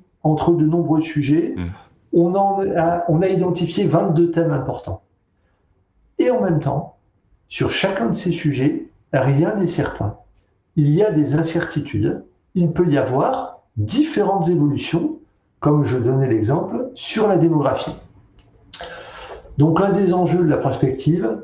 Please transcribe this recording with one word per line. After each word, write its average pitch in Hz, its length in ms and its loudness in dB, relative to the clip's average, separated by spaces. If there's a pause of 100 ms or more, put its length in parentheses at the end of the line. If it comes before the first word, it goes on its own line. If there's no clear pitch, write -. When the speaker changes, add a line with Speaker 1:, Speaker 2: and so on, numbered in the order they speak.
(240)
Speaker 1:
entre 156 300 2
de 151 120 4
nombreux 160 360 2
sujets. 147 540 0
Speaker 2:
Mmh. 90 80 -6 (500)
Speaker 1:
On 175 200 4
en 196 260 2 (160)
a, 170 340 0
on 165 120 4
a 190 60 2
identifié 180 580 0
vingt-deux 170 460 0
thèmes 160 220 0
importants. - 500 -8 (1120)
Et 247 140 2
en 220 100 0
même 175 180 2
temps, - 360 -6 (520)
sur - 220 -4
chacun 196 380 -2
de 190 80 -2
ces - 160 -4
sujets, 135 560 -2 (260)
rien 139 420 2
n'est 190 120 0
certain. - 500 -4 (600)
Il 147 120 4
y 170 140 4
a 214 80 2
des 151 240 0
incertitudes. - 880 -2 (320)
Il 170 160 2
peut 175 160 2
y 143 100 4
avoir 131 640 -2 (180)
différentes 190 680 0
évolutions, 151 720 0 (400)
comme 147 240 2
je 127 140 0
donnais 131 320 0
l'exemple, 113 680 -2
sur - 320 -2
la 190 100 4
démographie. 151 580 0 (1600)
Donc, 165 200 4
un 196 120 2
des 180 220 2
enjeux 175 300 2
de 156 60 2
la 139 80 2
prospective, - 880 -2